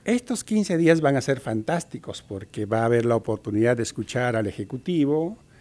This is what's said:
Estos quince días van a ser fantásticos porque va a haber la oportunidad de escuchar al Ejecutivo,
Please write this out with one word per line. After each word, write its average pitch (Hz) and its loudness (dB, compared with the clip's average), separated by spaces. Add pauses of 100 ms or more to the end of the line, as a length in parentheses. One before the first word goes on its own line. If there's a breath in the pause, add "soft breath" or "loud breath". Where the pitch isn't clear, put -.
Estos 240 -2
quince 202 0
días 165 6
van 139 2
a 131 2
ser 131 -2
fantásticos 113 -6
porque 101 -8
va 110 0
a - 2
haber 117 2
la 117 2
oportunidad 110 0
de 117 -2
escuchar 123 -4
al 107 0
Ejecutivo, 151 -2 (220 soft breath)